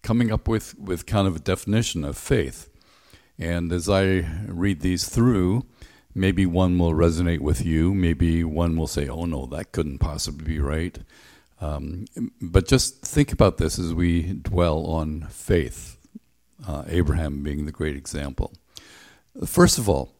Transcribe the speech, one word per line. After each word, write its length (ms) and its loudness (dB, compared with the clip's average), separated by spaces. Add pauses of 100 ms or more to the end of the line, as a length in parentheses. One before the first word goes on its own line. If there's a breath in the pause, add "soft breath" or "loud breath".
coming 300 2
up 160 -2
with, 320 -2
with 280 -6
kind 200 2
of 80 0
a 60 -6
definition 640 0
of 120 -6
faith. 520 -2 (680 soft breath)
And 360 -2
as 160 -2
I 360 2 (220)
read 340 -2
these 280 -2
through, 580 2 (480 loud breath)
maybe 320 2
one 320 4
will 140 4
resonate 480 2
with 260 0
you, 260 2
maybe 520 2
one 320 0
will 100 0
say, 220 -4
"Oh 160 -6
no, 220 -4
that 260 -10
couldn't 260 -2
possibly 480 -4
be 140 -2
right." 360 -2 (640 loud breath)
Um, 460 -6 (340)
but 280 2
just 360 0
think 280 2
about 260 4
this 180 0
as 160 -2
we 420 0
dwell 520 0
on 440 -4
faith, 680 -2 (720)
uh, 200 -8
Abraham 560 0
being 240 -4
the 60 -8
great 240 -4
example. 580 -8 (920 loud breath)
First 340 4
of 100 -2
all 320 0